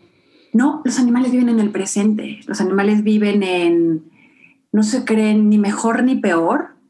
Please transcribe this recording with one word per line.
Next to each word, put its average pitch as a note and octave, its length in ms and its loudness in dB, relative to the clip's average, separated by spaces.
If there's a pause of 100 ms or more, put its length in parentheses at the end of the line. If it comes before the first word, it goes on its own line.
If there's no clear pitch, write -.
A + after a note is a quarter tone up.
(540)
No, C#4+ 300 0
los B3 160 -4
animales B3 320 0
viven B3 180 2
en A3+ 100 2
el G#3 100 0
presente. G#3 760 -4
Los - 120 -6
animales G3+ 440 0
viven G#3 400 0
en, E3+ 680 0 (600)
no G#3+ 120 2
se A#3 220 -2
creen G#3+ 440 2
ni G#3 100 4
mejor A3+ 440 0
ni B3+ 120 2
peor, F#3 600 -2 (140)